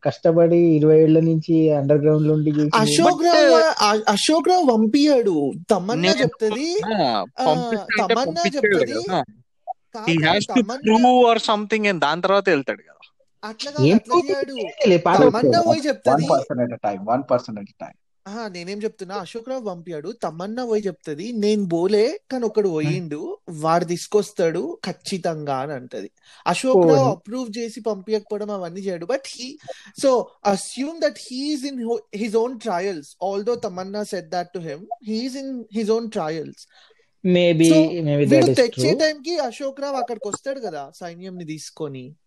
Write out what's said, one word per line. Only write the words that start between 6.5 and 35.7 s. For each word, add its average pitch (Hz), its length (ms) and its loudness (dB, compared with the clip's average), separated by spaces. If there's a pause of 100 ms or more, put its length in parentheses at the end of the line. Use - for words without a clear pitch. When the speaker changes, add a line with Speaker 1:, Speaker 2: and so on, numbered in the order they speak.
Speaker 3:
ఆ, - 80 -4
Speaker 2:
ఆ, 123 300 0
Speaker 3:
పంపిస్తా 214 800 -2
అంటే 190 100 0
Speaker 2:
తమన్నా 233 100 0
Speaker 3:
పంపించాడు 196 560 0
Speaker 2:
చెప్తది. 208 300 -2
Speaker 3:
కదా. 151 140 -2 (720)
Speaker 2:
కాదు, 214 160 -6
Speaker 3:
He 165 60 0
has 160 220 2
to 220 240 0
Speaker 2:
తమన్నా 226 320 0
Speaker 3:
prove 240 400 6
or 220 160 -4
something 208 400 0
and 170 100 -2
దాని 151 200 0
తర్వాత 196 280 2
వెళ్తాడు 135 320 -2
కదా. - 300 -20 (380)
Speaker 2:
అట్లా 277 220 -12
కాదు, 135 160 2
Speaker 1:
ఏం 185 80 4
Speaker 2:
అట్లా 240 340 2
చేయడు. 277 240 -4
Speaker 1:
చేయలే, 359 440 0
పాత - 240 4
Speaker 2:
తమన్నా 254 400 4
పోయి 330 180 2
Speaker 4:
One 277 80 -6
Speaker 2:
చెప్తది. - 380 0
Speaker 4:
person 127 400 0
at 123 60 -8
a 117 60 -12 (120)
time, 98 120 -8
one 117 200 -2
person 123 300 -2
at 104 120 -12
a 98 220 -18
time. - 120 -20 (300)
Speaker 2:
ఆహా, 220 200 -12
నేనేం 185 360 -12
చెప్తున్నా, 196 320 -10
అశోక్ 226 340 -12
రావు 262 160 -8
పంపియాడు, 175 480 -10 (100)
తమన్నా 190 420 -8
పోయి 214 220 -2
చెప్తది, 165 440 -10
"నేను 208 380 0
పోలే 208 500 2 (120)
కానీ 254 140 -4
ఒకడు 214 200 0
Speaker 1:
Hmm. 180 80 0
Speaker 2:
పోయిండు, 156 640 -4 (120)
వాడు 165 360 0
తీసుకొస్తాడు 185 1000 -2
ఖచ్చితంగా" 165 680 -6
అని 139 180 -6
అంటది. 123 380 -12 (360)
అశోక్ 233 280 0
Speaker 1:
పోనీ. 170 180 8
Speaker 2:
రావు 135 180 4
అప్రూవ్ 233 460 -8
చేసి 233 240 -10
పంపించకపోవడం 208 680 -6
అవన్నీ 185 300 -10
చేయడు. 175 240 -8
But 254 140 -4
he, 269 380 -16 (480)
so 254 180 2 (300)
assume 285 480 -8
that 294 140 -2
he 277 400 -8
is 277 180 -8
in 233 160 -8
ho-, 226 360 -6
his 220 180 -2
own 247 140 -6
trials. 185 480 -6 (180)
Although 208 420 -4
Tamanna 190 360 -8
said 202 220 -8
that 175 360 -8
to 165 80 -10
him, 151 120 -10 (300)
he 220 180 -4
is 269 180 -10
in 233 360 -8